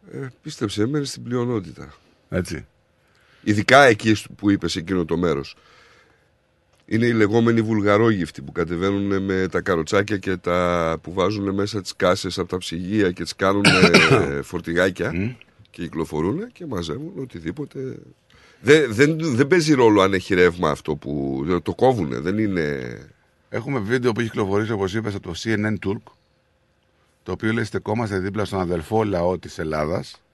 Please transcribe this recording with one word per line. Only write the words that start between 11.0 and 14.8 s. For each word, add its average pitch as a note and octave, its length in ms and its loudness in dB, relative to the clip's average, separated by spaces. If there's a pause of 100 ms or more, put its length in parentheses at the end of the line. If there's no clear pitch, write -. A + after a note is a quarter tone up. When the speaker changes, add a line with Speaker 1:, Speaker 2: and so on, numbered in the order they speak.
Speaker 1:
που - 120 -14
βάζουνε G2 380 0
μέσα G2+ 300 -4
τις - 140 -12
κάσες F#2 440 0
από E2+ 100 -4
τα F#2 80 -4
ψυγεία F#2 540 0
και F2 120 -8
τις - 120 -10
κάνουνε G2 340 2 (460)
Speaker 2:
<coughs> C#2+ 340 0
Speaker 1:
φορτηγάκια F2 640 -2